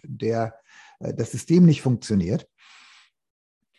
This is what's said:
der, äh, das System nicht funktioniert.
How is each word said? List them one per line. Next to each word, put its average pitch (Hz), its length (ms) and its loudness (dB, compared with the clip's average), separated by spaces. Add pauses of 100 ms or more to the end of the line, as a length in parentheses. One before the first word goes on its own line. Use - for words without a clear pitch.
der, 113 520 -6 (440)
äh, - 140 -8
das - 180 -8
System 170 340 4
nicht 151 160 4
funktioniert. 107 680 -2 (1300)